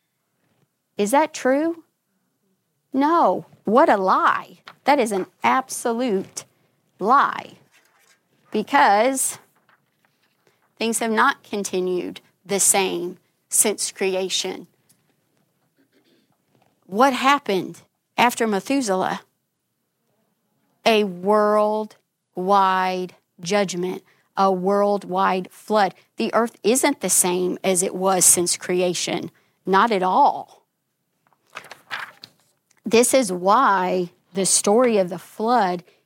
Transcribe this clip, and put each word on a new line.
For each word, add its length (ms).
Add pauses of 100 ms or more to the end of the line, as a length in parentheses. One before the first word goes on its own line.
(1000)
Is 140
that 200
true? 520 (1080)
No. 540 (180)
What 240
a 80
lie. 640 (260)
That 140
is 140
an 140 (160)
absolute 1040 (540)
lie. 540 (1000)
Because 880 (1400)
things 220
have 100
not 320
continued 800 (260)
the 140
same 580 (300)
since 440
creation. 760 (2250)
What 240
happened 720 (340)
after 300
Methuselah? 760 (1700)
A 180
worldwide 880 (1500)
judgment, 600 (360)
a 120
worldwide 1000
flood. 440 (220)
The 160
earth 300
isn't 400
the 80
same 520
as 200
it 120
was 300
since 320
creation, 720 (360)
not 260
at 100
all. 600 (2250)
This 260
is 180
why 800 (240)
the 140
story 500
of 140
the 80
flood 640 (220)